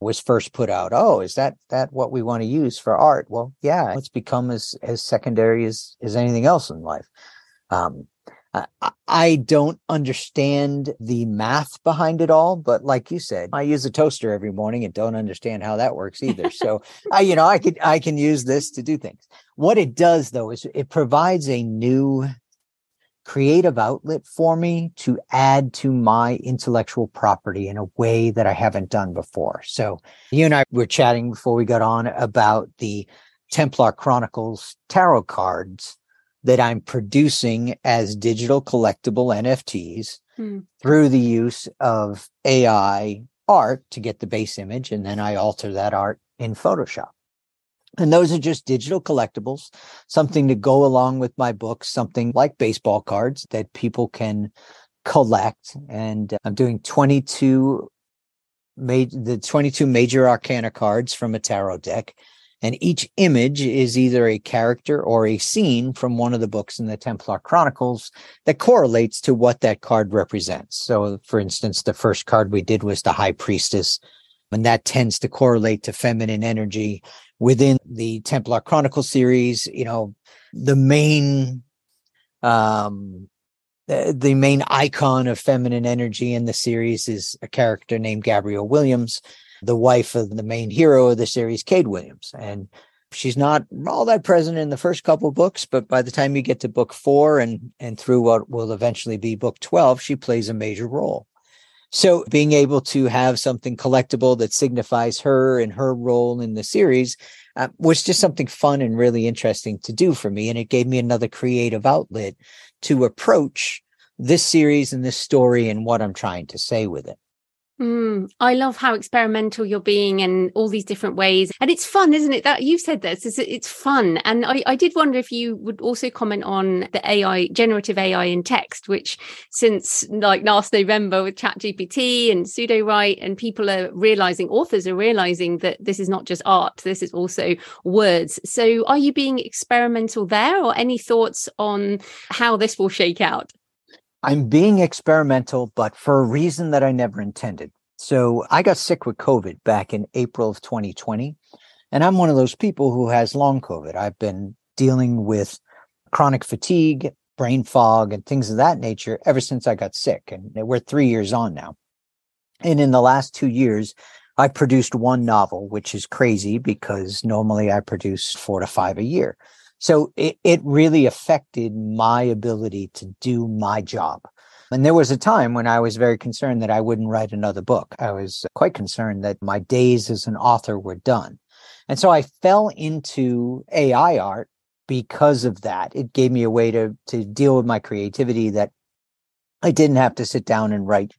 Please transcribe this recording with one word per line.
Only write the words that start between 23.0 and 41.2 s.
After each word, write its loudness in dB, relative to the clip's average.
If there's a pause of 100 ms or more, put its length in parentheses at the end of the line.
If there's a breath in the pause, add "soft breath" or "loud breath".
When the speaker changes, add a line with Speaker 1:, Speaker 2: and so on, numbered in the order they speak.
Speaker 1:
creative 2
outlet -4
for 0
me -2
to -2 (120)
add 2
to -2
my 2
intellectual -2
property -2
in -10
a -8 (100)
way 2
that 2
I 2
haven't -2
done -4
before. -8
So -6 (320 soft breath)
you 4
and 4
I 4
were 0
chatting 2
before -2
we 2
got 0
on 0
about 0 (100)
the -8 (420 soft breath)
Templar 2
Chronicles -4 (140)
tarot 4
cards -6 (480)
that 4
I'm 0
producing -2
as 0
digital 0
collectible 0
N -2
F -2
Ts -12 (180)
Speaker 2:
Hmm. -10 (200)
Speaker 1:
through 6
the 4
use 0 (100)